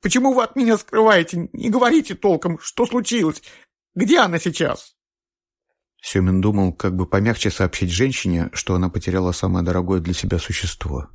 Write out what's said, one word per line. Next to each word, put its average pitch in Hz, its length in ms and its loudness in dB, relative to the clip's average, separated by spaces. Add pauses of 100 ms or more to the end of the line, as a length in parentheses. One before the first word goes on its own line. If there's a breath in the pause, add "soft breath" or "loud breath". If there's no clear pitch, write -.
Почему 247 320 2
вы 247 100 2
от 220 120 -4
меня 233 220 2
скрываете? 196 760 2
Не - 160 -4
говорите 247 460 2
толком, 175 440 0
что - 260 -2
случилось? 226 580 -2 (520 loud breath)
Где 214 240 4
она 180 200 2
сейчас? - 560 -4 (1040)
Сёмин 92 400 2
думал, 101 320 2
как 92 220 -4
бы 90 100 0
помягче 104 460 0
сообщить 92 400 -2
женщине, 90 600 0
что - 200 -6
она 92 160 0
потеряла 90 420 -2
самое 92 320 -2
дорогое 90 360 0
для 87 140 -4
себя - 260 -2
существо. 73 760 -6